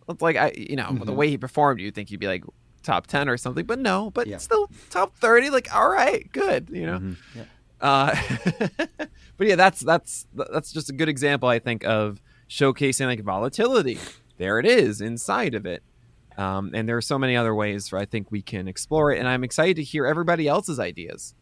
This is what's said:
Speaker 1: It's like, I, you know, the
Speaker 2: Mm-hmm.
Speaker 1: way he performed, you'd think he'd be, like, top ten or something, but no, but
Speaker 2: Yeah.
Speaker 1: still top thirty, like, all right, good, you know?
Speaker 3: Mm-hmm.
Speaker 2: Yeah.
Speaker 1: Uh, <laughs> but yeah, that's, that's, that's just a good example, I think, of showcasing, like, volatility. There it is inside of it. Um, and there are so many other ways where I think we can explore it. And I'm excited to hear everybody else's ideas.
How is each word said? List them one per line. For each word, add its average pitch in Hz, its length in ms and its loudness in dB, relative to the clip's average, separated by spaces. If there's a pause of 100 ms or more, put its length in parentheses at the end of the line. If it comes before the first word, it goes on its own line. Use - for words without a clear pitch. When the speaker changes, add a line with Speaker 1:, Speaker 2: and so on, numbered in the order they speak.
Speaker 1:
It's 127 140 -10
like, 160 140 4
I, 131 200 2
you - 200 -8
know, 120 160 -4
the 127 140 -2
Speaker 2:
Mm-hmm. 104 80 -4
Speaker 1:
way 147 160 4
he 139 80 -2
performed, 131 420 2
you'd 101 140 -8
think 101 160 -10
he'd 101 100 -10
be, 98 60 -4
like, 92 180 -4 (380)
top 90 240 -2
ten 143 220 0
or 123 80 0
something, 127 300 -6
but 240 120 -4
no, 214 320 0
but 240 160 -4
Speaker 2:
Yeah. 202 120 -8
Speaker 1:
still 415 320 0 (200)
top 381 260 -2
thirty, 240 340 6
like, 262 240 0
all 220 140 4
right, 302 440 2
good, 302 400 0
you 165 140 -6
know? 165 120 -4
Speaker 3:
Mm-hmm. 95 400 -10
Speaker 2:
Yeah. 113 60 -14 (360)
Speaker 1:
Uh, 139 340 4 (720)
<laughs> - 200 -10 (300)
but 196 100 0
yeah, 196 100 6
that's, 185 240 6
that's, - 540 0
that's - 380 -6
just 151 180 -8
a - 20 -8
good 151 160 0
example, 139 400 2
I 120 100 4
think, 117 260 -4
of 107 360 0 (280)
showcasing, 135 580 0
like, 123 160 -2
volatility. 131 760 0 (400)
There 98 220 0
it 139 60 2
is 175 340 4
inside 120 540 -2
of 101 120 -6
it. 90 160 -6 (540)
Um, 95 380 -4
and 110 140 -2
there 117 80 0
are 117 60 -2
so 139 160 -2
many 131 180 2
other 113 180 2
ways 104 380 -4
where 95 80 -2
I 101 60 -4
think 104 260 -8
we 104 100 -4
can 95 240 -8
explore 147 460 0
it. 107 80 0
And 127 80 -2
I'm 127 160 -2
excited 160 320 2
to 160 80 -4
hear 143 200 -2
everybody 160 440 0
else's 151 320 0
ideas. 87 600 -8